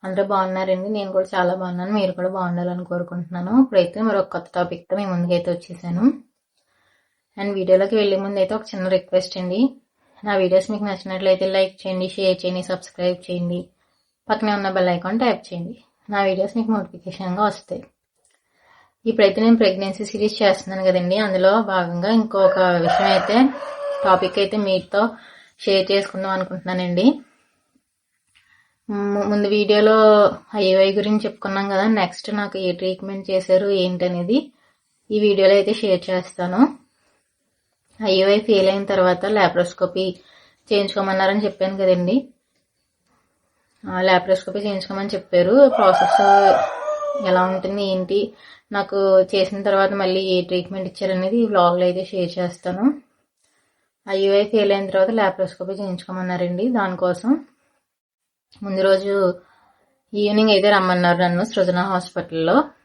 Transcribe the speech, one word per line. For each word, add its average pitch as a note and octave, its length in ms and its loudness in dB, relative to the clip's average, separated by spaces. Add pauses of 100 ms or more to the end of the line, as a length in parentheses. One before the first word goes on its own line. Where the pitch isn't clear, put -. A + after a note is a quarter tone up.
అందరూ F#3+ 200 -2
బాగున్నారండి? F#3+ 640 -2
నేను G3+ 220 -6
కూడా F#3+ 260 -2
చాలా F3+ 180 0
బాగున్నాను. F3+ 360 -6
మీరు G3 200 0
కూడా F3+ 180 -4
బాగుండాలని F3+ 560 -4
కోరుకుంటున్నాను. F3 760 -2
ఇప్పుడైతే G3 400 2
మరొక G3+ 300 0
కొత్త F3+ 240 -8
టాపిక్‌తో F3+ 420 -4
మీ G3+ 80 -4
ముందుకైతే F3 460 -2
వచ్చేసాను. F3 640 -2 (1300)
And G3+ 120 -4
వీడియోలోకి F#3+ 420 2
వెళ్ళే G3+ 220 2
ముందు G3 220 -4
అయితే F#3+ 160 0
ఒక G#3+ 60 -6 (140)
చిన్న F#3 120 -4
రిక్వెస్ట్ F#3 500 -2
అండి. F#3+ 380 -2 (480)
నా G#3 120 -2
వీడియోస్ F#3+ 360 2
మీకు G#3 120 -4
నచ్చినట్లయితే F#3+ 640 -2
లైక్ F#3+ 400 -2
చేయండి, F#3 200 -4
షేర్ F#3 380 -2
చేయండి, F3+ 180 -4
సబ్స్క్రైబ్ F3+ 680 -6
చేయండి. F3 380 -6 (600)
పక్కనే G#3+ 240 -2
ఉన్న G3 160 -4
బెల్ F#3 200 0
ఐకాన్ F#3 300 -4
ట్యాప్ A#3 340 -2
చేయండి. F3 300 -12 (260)
నా G3+ 140 -2
వీడియోస్ F#3+ 340 -2
మీకు A3+ 140 -2
నోటిఫికేషన్‌గా F#3 720 -6
వస్తాయి. - 420 -6 (1200)
ఇప్పుడైతే G#3+ 360 2
నేను A3+ 160 6
ప్రెగ్నెన్సీ G3 480 0
సిరీస్ G#3+ 380 -4
చేస్తున్నాను F#3+ 420 0
కదండి, F3+ 320 2
అందులో G3 440 2
భాగంగా F#3 500 -2
ఇంకొక G3 480 2
విషయం F3+ 480 2
అయితే, G#3 420 2 (540)
టాపిక్ F#3 360 2
అయితే G3 180 -2
మీతో G3 520 -2 (500)
షేర్ G3 320 0
చేసుకుందాం G3 400 -2
అనుకుంటున్నానండి. F#3 920 -2 (1700)
ము-, G3+ 340 -4
ముందు G#3 240 -2
వీడియోలో G#3 800 4 (300)
ఐఓఐ F#3+ 360 4
గురించి G#3 340 0
చెప్పుకున్నాం G3 440 -6
కదా, G3 180 0
నెక్స్ట్ G#3 460 -2
నాకు G3+ 240 -6
ఏ F#3 140 -4
ట్రీట్మెంట్ F#3 600 -8
చేశారు F#3+ 380 2
ఏంటనేది F3+ 840 -2 (600)
ఈ G#3+ 80 0
వీడియోలో G3 340 4
అయితే G3+ 200 2
షేర్ F#3+ 360 -2
చేస్తాను. F#3 680 -4 (1300)
ఐఓఐ G3 340 4
ఫెయిల్ G3 300 2
అయిన G3 160 -2
తర్వాత F#3 400 0
లాప్రోస్కోపీ F#3 880 0 (580)
చేయించుకోమన్నారని G3 720 0
చెప్పాను G3 340 -4
కదండి. F#3 500 2 (1600)
ఆ, F#3 120 -4
లాప్రోస్కోపీ F#3 580 2
చేయించుకోమని G3 540 -6
చెప్పారు. G#3 640 6
ప్రాసెస్ - 440 4 (1080)
ఎలా F#3 160 2
ఉంటుంది, F#3+ 400 -4
ఏంటి, F#3+ 500 -2 (380)
నాకు G3 500 2
చేసిన F#3+ 420 0
తర్వాత G3 280 2
మళ్ళీ F#3+ 300 0
ఏ F#3 200 0
ట్రీట్మెంట్ F#3 460 -6
ఇచ్చారనేది F#3+ 500 -4
ఈ A#3 80 2
వ్లాగ్లో F3+ 400 2
అయితే F3+ 200 -2
షేర్ F3+ 340 -6
చేస్తాను. F3+ 680 -4 (1000)
ఐఓఐ G3 340 2
ఫెయిల్ G#3 280 0
అయిన G3 180 -2
తర్వాత F#3+ 200 2
లాప్రోస్కోపీ F#3+ 640 -2
చేయించుకోమన్నారండి. F#3 960 -6
దానికోసం F#3+ 760 -2 (1160)
ముందు F#3+ 180 -4
రోజు G3 540 2 (800)
ఈవినింగ్ G#3 360 2
అయితే G3+ 200 4
రమ్మన్నారు F3+ 480 2
నన్ను F3 260 0
సృజన F#3 360 -2
హాస్పిటల్లో. F3+ 840 -2 (220)